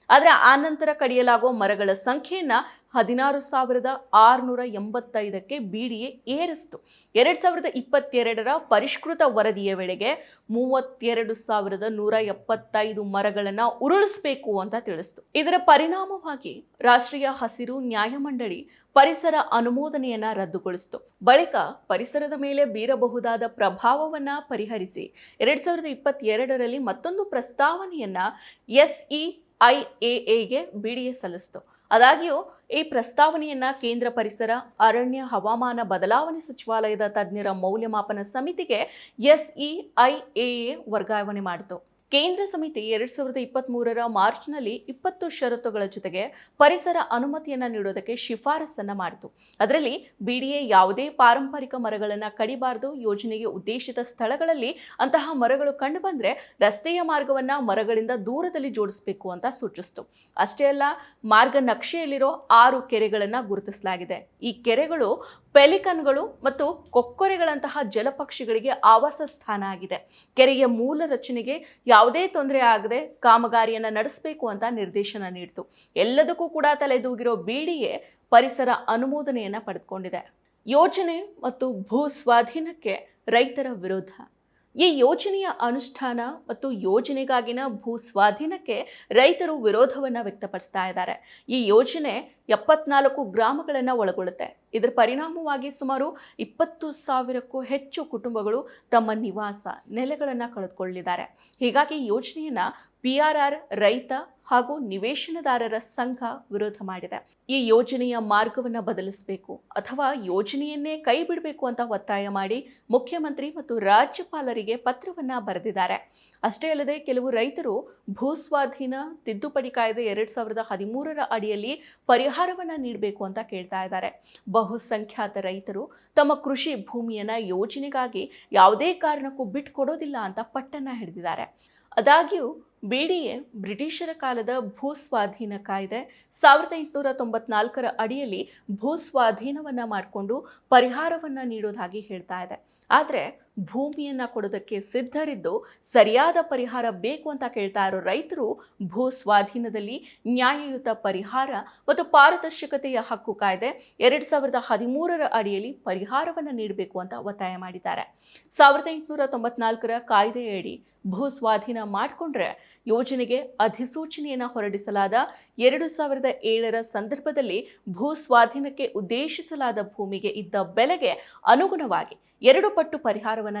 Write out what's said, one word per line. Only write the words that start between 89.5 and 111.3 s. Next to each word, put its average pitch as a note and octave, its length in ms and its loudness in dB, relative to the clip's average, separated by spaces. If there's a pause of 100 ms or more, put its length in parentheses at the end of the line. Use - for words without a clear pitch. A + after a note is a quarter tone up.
ವಿರೋಧವನ್ನ B3 640 2
ವ್ಯಕ್ತಪಡಿಸ್ತಾ G3 640 -6
ಇದ್ದಾರೆ. - 600 -8
ಈ B3 180 0
ಯೋಜನೆ B3+ 680 2 (120)
ಎಪ್ಪತ್ನಾಲ್ಕು C#4 760 2
ಗ್ರಾಮಗಳನ್ನ B3+ 680 0
ಒಳಗೊಳ್ಳುತ್ತೆ. F#3 680 -4 (140)
ಇದರ A3+ 200 2
ಪರಿಣಾಮವಾಗಿ C#4+ 760 0
ಸುಮಾರು C4+ 460 -6 (220)
ಇಪ್ಪತ್ತು D#4+ 540 -4
ಸಾವಿರಕ್ಕೂ B3+ 680 -4
ಹೆಚ್ಚು C#4 420 -6
ಕುಟುಂಬಗಳು A3+ 640 -4 (220)
ತಮ್ಮ A3+ 220 4
ನಿವಾಸ G#3 540 -8 (240)
ನೆಲೆಗಳನ್ನ C4 520 -4 (120)
ಕಳೆದುಕೊಳ್ಳಿದ್ದಾರೆ. F#3 680 -8 (380)
ಹೀಗಾಗಿ C#4 460 0
ಯೋಜನೆಯನ್ನ B3+ 520 -4 (420)
ಪಿ C4 180 -2
ಆರ್ D4+ 260 4
ಆರ್, C#4+ 100 0 (160)
ರೈತ G#3 420 2 (320)
ಹಾಗೂ B3 340 2
ನಿವೇಶನದಾರರ A#3+ 1000 -4
ಸಂಘ B3 400 -8 (340)
ವಿರೋಧ G#3 300 -4
ಮಾಡಿದೆ. F#3 540 -12 (120)
ಈ C4 180 0
ಯೋಜನೆಯ A#3+ 520 2
ಮಾರ್ಗವನ್ನ A3+ 640 0
ಬದಲಿಸಬೇಕು F#3+ 920 -8
ಅಥವಾ C4 420 -4 (120)
ಯೋಜನೆಯನ್ನೇ C#4+ 720 -4
ಕೈ D#4 260 0
ಬಿಡಬೇಕು D#4+ 440 -6